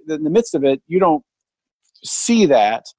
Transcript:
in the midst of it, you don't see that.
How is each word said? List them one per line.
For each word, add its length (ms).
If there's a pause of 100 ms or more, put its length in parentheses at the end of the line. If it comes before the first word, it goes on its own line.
in 160
the 60
midst 260
of 80
it, 240
you 140
don't 240 (800)
see 400
that. 400 (140)